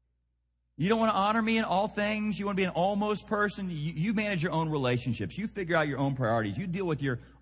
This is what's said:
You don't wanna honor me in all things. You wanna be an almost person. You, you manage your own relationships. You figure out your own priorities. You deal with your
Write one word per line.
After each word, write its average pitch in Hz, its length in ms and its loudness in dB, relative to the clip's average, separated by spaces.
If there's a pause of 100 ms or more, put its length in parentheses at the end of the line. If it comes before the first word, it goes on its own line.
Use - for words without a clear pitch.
(760)
You 175 120 2
don't 220 100 4
wanna 220 120 2
honor 208 320 2
me 226 160 2
in 220 40 2
all 196 240 0
things. 214 520 -2
You 202 80 -2
wanna 202 80 -2
be 190 80 2
an 180 80 0
almost 202 560 0
person. 208 420 0
You, 175 80 -4
you 165 380 0
manage 202 260 0
your 170 100 0
own 160 180 0
relationships. 123 680 0
You 202 100 -4
figure 175 300 -2
out 156 100 2
your 135 120 -2
own 139 160 0
priorities. 110 420 2
You 190 80 -4
deal 185 200 -2
with 143 180 -2
your 127 160 0 (220)